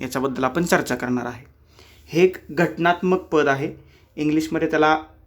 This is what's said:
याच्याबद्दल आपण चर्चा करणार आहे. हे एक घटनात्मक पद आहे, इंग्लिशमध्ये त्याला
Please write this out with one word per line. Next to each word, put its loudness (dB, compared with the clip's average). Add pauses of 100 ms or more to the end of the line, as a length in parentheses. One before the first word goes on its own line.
याच्याबद्दल -4
आपण 0
चर्चा 0
करणार -4
आहे. -14 (540)
हे 2
एक 4 (140)
घटनात्मक 0
पद 2
आहे, -2 (420)
इंग्लिशमध्ये -2
त्याला 4 (280)